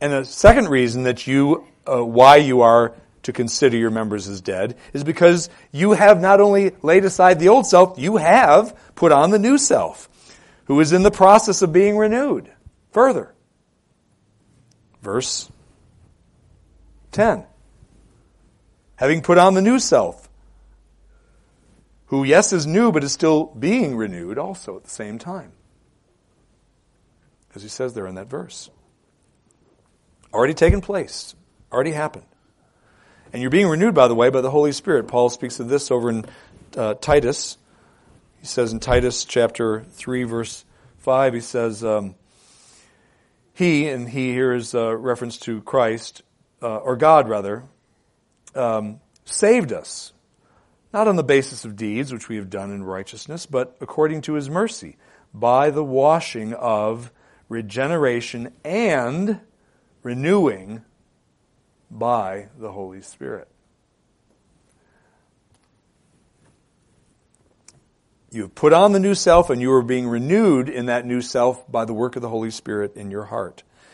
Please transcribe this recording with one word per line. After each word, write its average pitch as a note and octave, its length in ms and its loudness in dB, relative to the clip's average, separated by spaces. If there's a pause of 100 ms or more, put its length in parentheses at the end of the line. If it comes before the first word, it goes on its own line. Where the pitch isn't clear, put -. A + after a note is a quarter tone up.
And C#3+ 120 -4
the C3+ 120 -4
second A3 440 4
reason B2+ 360 0
that B2 220 -4
you, C#3 400 0 (240)
uh, B2 140 -2
why B2 320 10
you C3 240 4
are A#2 340 6 (280)
to B2 100 -8
consider A#2+ 460 0
your A2+ 120 0
members G#2+ 380 -6
as G2 140 -12
dead G2 340 -6 (160)
is C#3+ 120 -8
because E3+ 440 4 (240)
you F#3 200 0
have G3 280 6
not G3 200 6
only G3+ 320 4 (100)
laid F#3 240 4
aside F3+ 320 4
the F3 100 4
old A#3 180 6
self, F#3 320 6
you F#3+ 200 -2
have F3+ 600 4 (160)
put D#3+ 180 4
on D3 180 4
the G#3+ 80 2
new A#3+ 180 4
self, G#2 520 -2 (580)
who C#3 140 2
is D#3 120 2
in F#3 100 2
the G3+ 80 4
process G3+ 520 4
of E3 100 0
being G3+ 240 4
renewed. G#3+ 540 -2 (420)
Further, G#3 420 0 (1700)
verse A2 500 -6 (1600)
ten. G#3 340 0 (1500)
Having D3+ 260 -2
put F3 160 4
on F#3+ 160 6
the F#3+ 80 2
new A#3+ 160 2
self, A2+ 500 -2 (1800)
who, C3+ 180 -4
yes, D#3+ 280 4
is D#3+ 140 -2
new, G#3 260 2
but D3+ 100 0
is C#3 100 -6
still D#3 340 0
being D#3 500 -4
renewed F#2+ 400 -8
also D#3+ 400 -12
at - 80 -20
the - 60 -20
same G#2+ 280 -14
time. F3 340 -16 (2000)
As G2+ 80 -20
he G#2+ 60 -20
says B2+ 260 -10
there G2+ 120 -10
in F#2 100 -14
that G2+ 120 -16
verse. D#3 400 -16 (1600)
Already C3 220 0
taken F3+ 260 2
place. - 540 -10 (380)
Already C#3 200 -2
happened. D3+ 340 -8 (1080)
And B2 80 -10
you're C3 100 -4
being F#3+ 180 2
renewed, F3+ 260 0
by C3+ 120 6
the A#2 80 0
way, A#2 140 2
by C3 120 0
the C3 100 -4
Holy D3 220 0
Spirit. C#3+ 360 -4
Paul B2 220 0
speaks A#2+ 300 -12
of A#2+ 80 -10
this C3+ 220 -4
over A#2+ 200 -2
in, A2 160 -6 (500)
uh, G#2+ 180 -4
Titus. D3 600 -2 (840)
He - 60 -20
says A#2 260 -4
in A2 80 -8
Titus B2 440 -2
chapter A2+ 580 -2 (100)
three, B2+ 320 -8
verse A#2 400 -10 (340)
five, C3+ 340 0
he A#2 80 -8
says, A#2 420 -6
um, G#2+ 340 -4 (1400)
"He," D#3 340 -2
and B2 200 -10
he B2+ 240 -6
here B2+ 200 -2
is A#2+ 220 -8
a A2+ 200 -2
reference A#2 440 -8
to A2 240 -10
Christ, A2+ 600 -4 (380)
uh, A2+ 160 -8
or B2 200 -6
God, D3+ 320 4
rather, G#2 360 -6 (920)
um, A2 460 -6 (240)
"saved G#3 480 0
us, - 400 -14 (800)
not G#3+ 140 0
on G3 100 2
the D#3+ 60 0
basis C3+ 420 0
of G#2+ 120 -14
deeds A2+ 360 -8
which A2+ 160 -14
we A2+ 80 -10
have G2 140 -12
done G2+ 220 -10
in G2 100 -12
righteousness, G2 640 -14
but B2+ 340 -6
according D#3 420 -4
to D3+ 120 -8
his C#3+ 160 -8
mercy, F3 460 -8 (360)
by B2 380 2
the D3 140 -4
washing C3+ 720 -2
of A2+ 580 -6 (360)
regeneration A#2+ 1040 -6 (120)
and F3+ 760 -4 (640)
renewing B2 800 -4 (1080)
by G#2+ 580 -6 (100)
the A2 140 -16
Holy F#2+ 300 -18
Spirit." A#2+ 460 -16 (4000)
You A2+ 100 -8
have F#2+ 120 -14
put D3+ 180 2
on G3 200 4
the G3 80 2
new G3 140 0
self, E3+ 360 2
and B2 100 -2
you B2+ 120 0
are C3 100 4
being B2 240 -6
renewed C3+ 640 0
in B2 180 -8
that A#2+ 180 -4
new B2 160 -6
self B2 500 -4
by A#2 140 -4
the A2+ 80 -8
work A#2+ 220 -6
of B2 80 -8
the A#2 60 -10
Holy A2+ 240 -6
Spirit G#2 440 -8
in G2+ 140 -14
your G#2 140 -10
heart. G2+ 400 -12 (300)